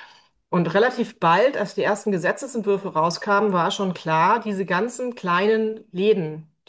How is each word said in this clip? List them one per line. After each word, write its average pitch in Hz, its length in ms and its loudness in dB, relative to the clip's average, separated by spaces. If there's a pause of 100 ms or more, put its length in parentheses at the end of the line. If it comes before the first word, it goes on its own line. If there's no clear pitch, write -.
(500)
Und 165 240 0
relativ 240 460 0
bald, 190 380 4
als - 180 -4
die 160 80 -2
ersten 202 280 0
Gesetzesentwürfe 196 840 -2
rauskamen, 202 600 0
war 175 180 2
schon 190 220 -2
klar, 170 460 2
diese 202 260 -4
ganzen 233 500 -4
kleinen 220 760 0
Läden, 175 560 0 (220)